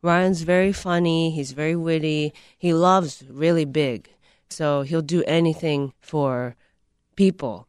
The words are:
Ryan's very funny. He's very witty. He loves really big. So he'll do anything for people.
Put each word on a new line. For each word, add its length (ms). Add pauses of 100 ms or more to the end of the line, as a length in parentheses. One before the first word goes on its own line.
Ryan's 420
very 280
funny. 600
He's 200
very 240
witty. 580 (240)
He 160
loves 560
really 360
big. 440 (400)
So 320
he'll 200
do 240
anything 760
for 540 (600)
people. 540